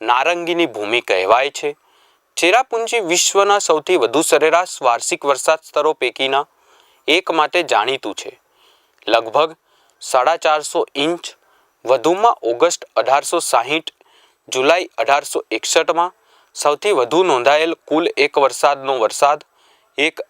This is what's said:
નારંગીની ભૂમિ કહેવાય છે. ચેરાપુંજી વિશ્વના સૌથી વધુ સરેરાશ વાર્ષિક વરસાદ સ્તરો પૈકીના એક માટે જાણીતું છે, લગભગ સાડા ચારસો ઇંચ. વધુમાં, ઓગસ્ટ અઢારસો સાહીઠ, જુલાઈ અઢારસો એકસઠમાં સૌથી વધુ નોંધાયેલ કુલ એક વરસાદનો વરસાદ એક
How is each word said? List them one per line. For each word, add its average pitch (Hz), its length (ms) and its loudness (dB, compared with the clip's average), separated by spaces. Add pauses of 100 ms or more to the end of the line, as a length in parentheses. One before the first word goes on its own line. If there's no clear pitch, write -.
નારંગીની 165 720 0
ભૂમિ 107 280 -2
કહેવાય 110 500 2
છે. 147 240 -8 (600)
ચેરાપુંજી 226 680 0
વિશ્વના 196 560 2
સૌથી 160 420 0
વધુ 117 200 0
સરેરાશ 160 600 2
વાર્ષિક 120 420 -2
વરસાદ 143 380 0
સ્તરો 151 320 0
પૈકીના 135 520 -2 (640)
એક 170 240 2
માટે 160 320 0
જાણીતું 117 500 -2
છે, - 180 -14 (720)
લગભગ 117 440 0 (520)
સાડા 135 360 0
ચારસો 156 420 -2 (160)
ઇંચ. 160 280 -2 (600)
વધુમાં, 160 580 2
ઓગસ્ટ 123 400 0 (140)
અઢારસો 123 440 0
સાહીઠ, 135 500 -2 (580)
જુલાઈ 151 380 0 (120)
અઢારસો 143 400 0 (120)
એકસઠમાં 170 640 -2 (420)
સૌથી 151 380 0
વધુ 135 300 2
નોંધાયેલ 151 500 2 (120)
કુલ 160 180 0 (120)
એક 143 200 0
વરસાદનો 139 640 0
વરસાદ 143 460 0 (540)
એક 151 320 -2